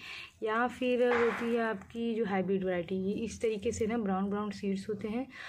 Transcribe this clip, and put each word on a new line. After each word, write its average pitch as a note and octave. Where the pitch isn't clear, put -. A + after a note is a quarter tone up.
या A3+
फिर B3
होती A#3
है A#3
आपकी A3+
जो A3+
hybrid F#3+
variety, F3+
ये F#3+
इस G#3+
तरीके A3
से A3+
ना A#3
brown G3
brown G#3
seeds G3
होते G#3
हैं। A#3+